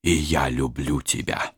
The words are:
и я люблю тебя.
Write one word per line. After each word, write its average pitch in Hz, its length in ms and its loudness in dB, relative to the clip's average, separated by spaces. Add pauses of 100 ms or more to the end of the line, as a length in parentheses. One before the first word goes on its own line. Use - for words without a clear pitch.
и 90 100 4
я 76 360 2
люблю 67 540 -2
тебя. - 560 -4